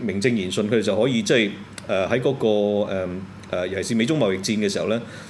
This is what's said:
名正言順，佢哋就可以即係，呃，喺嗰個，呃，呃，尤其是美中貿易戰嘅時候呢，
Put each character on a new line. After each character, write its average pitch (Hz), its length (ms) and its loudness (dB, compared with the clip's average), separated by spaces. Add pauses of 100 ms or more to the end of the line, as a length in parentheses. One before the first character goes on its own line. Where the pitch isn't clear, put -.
名 98 160 -2
正 120 160 2
言 92 160 0
順， 104 180 0
佢 120 80 2
哋 110 60 4
就 98 180 2
可 120 60 4
以 117 160 2
即 117 120 2
係， 107 160 4 (360)
呃， 95 220 0
喺 120 120 2
嗰 139 120 2
個， 131 160 0 (420)
呃， 95 180 -2 (420)
呃， 92 180 -2
尤 92 140 -4
其 90 80 -4
是 117 40 0
美 113 120 2
中 156 120 2
貿 104 160 2
易 90 40 -2
戰 104 200 -2
嘅 107 80 2
時 98 140 0
候 82 80 -2
呢， 113 120 0 (300)